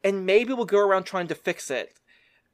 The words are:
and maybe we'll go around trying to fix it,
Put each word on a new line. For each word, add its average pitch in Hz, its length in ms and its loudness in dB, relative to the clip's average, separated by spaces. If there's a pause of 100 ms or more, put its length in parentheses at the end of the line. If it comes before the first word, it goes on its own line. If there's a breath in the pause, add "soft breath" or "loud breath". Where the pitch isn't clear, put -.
and 196 220 0
maybe 226 280 4
we'll 240 120 -2
go 202 140 2
around 190 240 2
trying 180 240 -6
to 156 80 -6
fix - 360 -8
it, 120 220 -6 (600 soft breath)